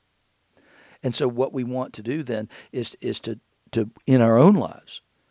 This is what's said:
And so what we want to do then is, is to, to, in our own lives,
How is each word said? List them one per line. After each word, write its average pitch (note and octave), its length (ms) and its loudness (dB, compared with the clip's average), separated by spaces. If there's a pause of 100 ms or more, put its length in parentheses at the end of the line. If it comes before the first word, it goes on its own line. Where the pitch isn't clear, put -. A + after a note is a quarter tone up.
(1000)
And B2 140 -4
so C3+ 140 0
what B2 240 -2
we C3 100 -4
want B2+ 300 -6
to G#2+ 100 -16
do C#3 180 -6
then A2 280 -6 (240)
is, B2 260 -8
is A#2 220 -6
to, A2+ 180 -8 (320)
to, A2 180 -2 (160)
in C3 140 4
our A2+ 180 6
own F3+ 180 6
lives, - 460 -8 (300)